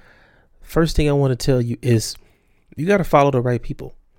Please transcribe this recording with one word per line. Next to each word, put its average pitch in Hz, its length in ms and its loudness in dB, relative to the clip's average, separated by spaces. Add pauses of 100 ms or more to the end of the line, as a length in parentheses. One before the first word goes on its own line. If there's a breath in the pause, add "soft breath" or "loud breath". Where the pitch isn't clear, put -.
(640 soft breath)
First 160 320 0
thing 147 140 2
I 143 60 2
wanna 135 200 2
tell 127 260 0
you 117 220 -4
is 117 320 0 (640 soft breath)
you 151 100 -6
gotta 196 160 2
follow 143 300 4
the 131 80 0
right 120 200 -2
people. - 360 -12 (220)